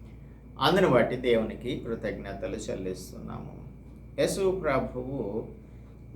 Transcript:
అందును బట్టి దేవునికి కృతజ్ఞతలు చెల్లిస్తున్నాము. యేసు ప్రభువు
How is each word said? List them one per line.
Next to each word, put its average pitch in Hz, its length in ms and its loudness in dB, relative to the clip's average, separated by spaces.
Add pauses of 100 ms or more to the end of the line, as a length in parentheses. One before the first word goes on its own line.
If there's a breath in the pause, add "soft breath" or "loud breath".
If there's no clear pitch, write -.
(600 loud breath)
అందును 170 280 8
బట్టి 123 280 6
దేవునికి 120 680 2
కృతజ్ఞతలు 98 680 -4
చెల్లిస్తున్నాము. - 1000 -6 (680)
యేసు 185 440 2
ప్రభువు 127 840 0 (680 loud breath)